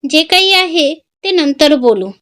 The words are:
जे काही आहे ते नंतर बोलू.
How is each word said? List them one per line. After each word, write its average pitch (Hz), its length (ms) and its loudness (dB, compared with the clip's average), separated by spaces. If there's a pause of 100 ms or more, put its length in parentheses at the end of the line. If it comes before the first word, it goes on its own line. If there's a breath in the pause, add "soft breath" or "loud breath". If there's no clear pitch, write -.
जे 302 200 0
काही 381 280 0
आहे 339 400 0 (320)
ते 392 60 -4
नंतर 294 460 2
बोलू. 214 340 -2 (120)